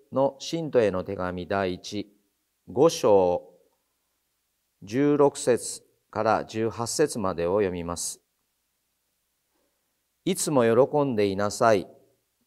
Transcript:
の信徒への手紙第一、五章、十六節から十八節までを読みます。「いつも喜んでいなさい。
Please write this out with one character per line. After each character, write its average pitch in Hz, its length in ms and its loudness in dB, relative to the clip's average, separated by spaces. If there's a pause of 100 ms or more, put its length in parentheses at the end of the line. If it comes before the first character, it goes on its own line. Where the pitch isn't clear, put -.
(120)
の 135 260 0
信 165 320 -8
徒 123 120 4
へ 101 100 2
の 92 120 -4
手 98 120 -8
紙 90 320 -6
第 98 260 -2
一、 101 340 -10 (640)
五 139 180 4
章、 95 520 4 (1400)
十 139 340 0
六 143 180 4
節 - 460 -2 (300)
か 110 100 -6
ら 101 240 0
十 110 240 -6
八 117 160 -6
節 147 320 -2
ま 95 160 -4
で 82 140 -4
を 92 80 0
読 98 160 0
み 90 120 -8
ま 85 140 -8
す。 - 240 -10 (2000)
「い 185 100 -2
つ 180 160 -4
も 135 120 4
喜 131 420 4
ん 127 100 -4
で 104 100 2
い 98 100 0
な 101 140 -2
さ 113 240 2
い。 92 140 0 (600)